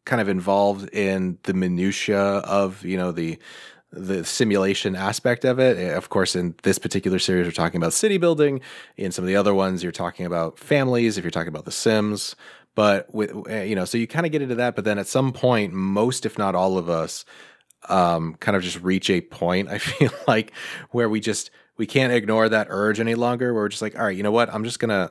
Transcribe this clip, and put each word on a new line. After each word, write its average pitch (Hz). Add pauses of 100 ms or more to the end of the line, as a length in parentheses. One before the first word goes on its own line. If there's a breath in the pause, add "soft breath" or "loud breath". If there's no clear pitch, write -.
kind 120
of 98
involved 98
in 95
the 98
minutia 92
of, 98
you 92
know, 90
the, 82 (520 loud breath)
the 92
simulation 98
aspect 110
of 127
it. 131 (180)
Of 92
course, 92
in 87
this 95
particular 90
series, 90
we're 85
talking 85
about 82
city 208
building. 151 (360 loud breath)
In 95
some 90
of 90
the 95
other 101
ones, 95
you're 90
talking 87
about 85
families, 123
if 85
you're 85
talking 82
about 76
The -
Sims. 107 (380 loud breath)
But 101
with, 107 (160)
eh, 107
you 107
know, 92
so -
you 117
kinda 165
get 151
into 127
that, 120
but 101
then 104
at 98
some 131
point, 113
most, 101
if -
not 98
all 92
of 85
us, 80 (640 loud breath)
um, 85
kind 101
of 90
just 85
reach 92
a 90
point, 90
<laughs> -
I 104
feel - (160)
like, 110 (380 loud breath)
where 120
we 107
just, 104 (260 soft breath)
we 113
can't 131
ignore 110
that 107
urge 104
any 117
longer, 120
where 110
we're 104
just 104
like, 107
"All 117
right, 98
you 95
know 104
what? 117
I'm 107
just 120
gonna, 101